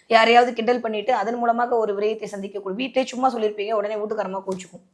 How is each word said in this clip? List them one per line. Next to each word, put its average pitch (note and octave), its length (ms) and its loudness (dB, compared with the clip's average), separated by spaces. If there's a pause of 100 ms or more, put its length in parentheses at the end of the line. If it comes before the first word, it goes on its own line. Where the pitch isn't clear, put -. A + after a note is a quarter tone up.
(100)
யாரையாவது A#3 420 6
கிண்டல் A#3 300 0
பண்ணிட்டு G#3+ 300 -2
அதன் A#3 260 -2
மூலமாக A#3+ 380 0
ஒரு G#3+ 180 0
விரயத்தை G#3+ 320 -2
சந்திக்கக்கூடிய. G3 500 -8
வீட்டிலே C4 300 -2
சும்மா B3+ 220 -2
சொல்லியிருப்பீங்க, G#3+ 440 -2
உடனே G#3 240 -2
வீட்டுக்காரமா G#3 440 -4
கோச்சுக்கும். F#3+ 420 -10 (120)